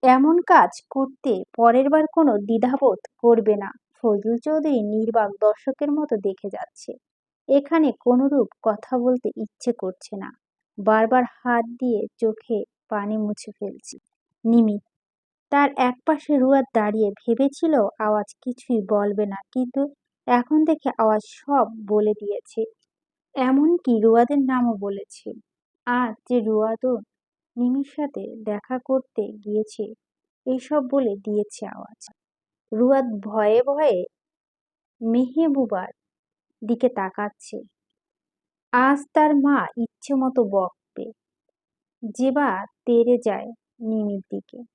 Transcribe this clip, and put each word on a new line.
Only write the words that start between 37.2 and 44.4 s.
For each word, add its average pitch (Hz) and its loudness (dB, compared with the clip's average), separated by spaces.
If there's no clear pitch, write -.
আজ 269 2
তার 302 4
মা 269 2
ইচ্ছে 240 -6
মতো 262 0
বকবে। 196 -6
জেবা 254 -2
তেড়ে 240 4
যায় 214 -4
নিমির 214 -4
দিকে। 202 -14